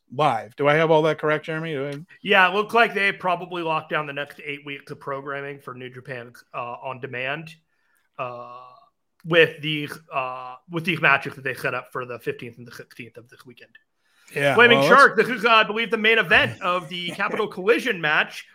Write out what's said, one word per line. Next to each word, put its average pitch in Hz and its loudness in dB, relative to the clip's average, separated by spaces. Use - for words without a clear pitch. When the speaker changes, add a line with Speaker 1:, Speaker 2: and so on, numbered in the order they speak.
Speaker 1:
live. 120 -2
Do 143 0
I 147 6
have 160 4
all 156 6
that 156 0
correct, 151 -2
Jeremy? 160 -6
Do 139 -4
I 143 -8
Speaker 2:
Yeah, 185 4
it 180 -2
looked 208 -2
like 226 4
they 196 0
probably 180 -4
locked 160 -4
down 156 -2
the 139 -10
next 143 -10
eight 143 -12
weeks 143 -14
of 139 -16
programming 139 -10
for 135 -16
New 127 -14
Japan, 123 -16
uh, 151 -12
on 131 -10
demand, 131 -8
uh, 123 -12
with 160 4
these, 147 -6
uh, 127 -8
with 165 -4
these 165 -2
matches 139 2
that 131 -14
they 131 -4
set 131 -6
up 127 -8
for 127 -10
the 120 -12
fifteenth 123 -10
and 120 -18
the 117 -20
sixteenth - -20
of 117 -20
this - -20
weekend. 120 -20
Speaker 1:
Yeah, 143 2
Speaker 2:
Flaming 240 8
Speaker 1:
well, - 4
let's 269 10
Speaker 2:
Shark, 233 6
this 214 4
is, 220 -4
uh, 240 4
I 220 6
believe, 214 -4
the 226 -2
main 220 4
event 214 2
of 180 -2
the 175 -10
Speaker 1:
<laughs> - -10
Speaker 2:
Capital 208 -4
Collision 214 0
match. 160 0